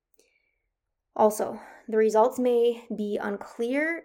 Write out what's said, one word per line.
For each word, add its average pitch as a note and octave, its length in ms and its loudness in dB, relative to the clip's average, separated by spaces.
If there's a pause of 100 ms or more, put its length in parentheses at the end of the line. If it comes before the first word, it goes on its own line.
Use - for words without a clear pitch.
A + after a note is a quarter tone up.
(1160)
Also, G#3+ 420 0 (300)
the A3 80 -4
results A3 420 4
may A#3+ 460 2 (100)
be G#3 280 -4
unclear C4+ 840 -4